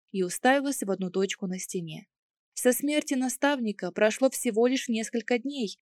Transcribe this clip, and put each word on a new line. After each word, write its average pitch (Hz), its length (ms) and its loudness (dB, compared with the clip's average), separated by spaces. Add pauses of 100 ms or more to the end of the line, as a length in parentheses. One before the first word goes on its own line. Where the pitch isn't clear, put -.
(120)
и 190 100 0
уставилась 269 600 2
в 196 80 -4
одну 185 200 -2
точку 190 360 -2
на 185 120 -6
стене. 165 480 -8 (480)
Со - 180 2
смерти 294 420 0
наставника 254 800 0
прошло 214 380 2
всего 233 360 2
лишь 262 220 0
несколько 226 500 -2
дней, 262 460 -4